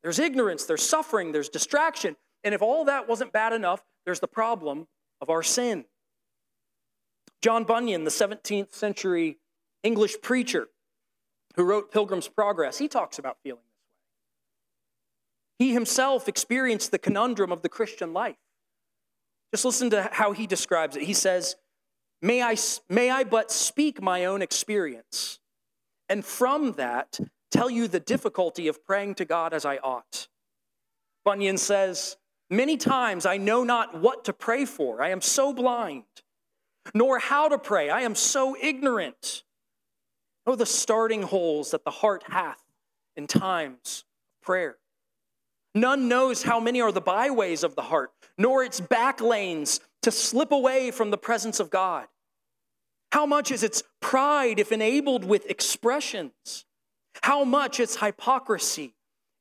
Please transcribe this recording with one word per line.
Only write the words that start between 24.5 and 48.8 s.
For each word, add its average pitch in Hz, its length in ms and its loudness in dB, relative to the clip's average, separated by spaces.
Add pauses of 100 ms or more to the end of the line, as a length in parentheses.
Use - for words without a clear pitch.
and 202 160 -2
from 269 480 0
that 123 460 -4 (320)
tell 240 180 0
you 233 180 -2
the 175 140 0
difficulty 180 680 -2
of 156 160 -4
praying 202 320 -2
to 180 100 -4
God 165 280 -2
as 151 120 -2
I 139 120 -2
ought." 131 500 -8 (960)
Bunyan 196 340 0
says, 190 600 -2 (320)
"Many 262 260 2
times 226 520 0
I 190 100 0
know 214 260 2
not 233 360 -2
what 240 260 0
to - 80 -4
pray 254 320 -2
for. 123 360 -4
I 156 80 0
am 185 120 -4
so 277 320 2
blind, 240 520 -2 (880)
nor 247 240 4
how 285 300 2
to 294 100 2
pray. 160 320 0
I 208 120 2
am 226 120 0
so 269 440 2
ignorant. 254 840 -2 (1040)
Oh, 254 100 2
the 226 100 0
starting 220 580 0
holes 165 480 0
that - 140 -4
the 147 60 -6
heart 202 360 0
hath 175 340 -4 (540)
in 147 100 -12
times 165 800 -4 (320)
of - 80 -20
prayer. 180 320 -4 (960)
None 254 340 4
knows 254 360 2
how 233 160 2
many 240 220 0
are 220 100 4
the 180 100 0
byways 190 640 2
of 156 120 0
the 139 60 -4
heart, 139 320 0 (240)
nor 254 260 4
its 220 160 -6
back 247 400 2